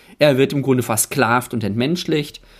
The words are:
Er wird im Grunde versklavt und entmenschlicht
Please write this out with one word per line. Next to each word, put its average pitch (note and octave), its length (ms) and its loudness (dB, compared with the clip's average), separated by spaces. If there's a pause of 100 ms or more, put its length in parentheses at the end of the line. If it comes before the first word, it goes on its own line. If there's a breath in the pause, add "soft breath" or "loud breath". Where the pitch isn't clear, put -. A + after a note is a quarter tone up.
(180 loud breath)
Er C#3+ 200 4
wird C#3 140 4
im C#3+ 100 -2
Grunde B2+ 220 2
versklavt A#2+ 680 0
und A2+ 100 -4
entmenschlicht D3 760 -4 (180 loud breath)